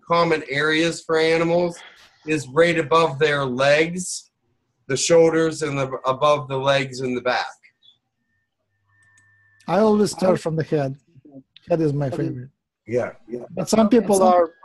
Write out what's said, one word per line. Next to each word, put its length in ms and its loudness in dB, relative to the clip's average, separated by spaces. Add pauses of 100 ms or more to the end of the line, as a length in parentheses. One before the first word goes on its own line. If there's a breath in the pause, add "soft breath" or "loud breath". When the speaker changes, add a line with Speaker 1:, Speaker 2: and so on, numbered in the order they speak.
Speaker 1:
common 420 0
areas 540 -2
for 160 -2
animals, 580 0 (500 loud breath)
is 220 -4
right 300 2
above 400 0
their 260 0
legs, 840 -2 (580)
the 80 -2
shoulders, 680 2
and 160 -4
the, 100 -4 (160)
above 440 0
the 100 -4
legs 420 0
and 160 -4
the 60 -6
back. 240 -2 (2250)
Speaker 2:
I 120 0
always 320 4
start 280 0
from 160 -4
the 80 -2
head. 320 -2 (720)
Head 120 0
is 120 0
my 180 -4
favorite. 400 -8 (360)
Speaker 1:
Yeah, 260 -4 (160)
yeah. 220 -12
Speaker 2:
But 180 -8
some 200 4
people 340 2
are, 280 4 (140)